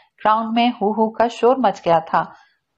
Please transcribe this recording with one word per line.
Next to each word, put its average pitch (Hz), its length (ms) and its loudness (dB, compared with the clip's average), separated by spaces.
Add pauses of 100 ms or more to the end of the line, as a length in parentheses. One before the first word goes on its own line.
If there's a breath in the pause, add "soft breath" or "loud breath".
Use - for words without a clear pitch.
(220 loud breath)
ग्राउंड 220 340 -2
में 240 260 2
हू 208 120 0
हू 220 160 0
का 220 180 0
शोर 240 320 2
मच 202 260 -2
गया 170 140 2
था। 165 340 -4 (440 soft breath)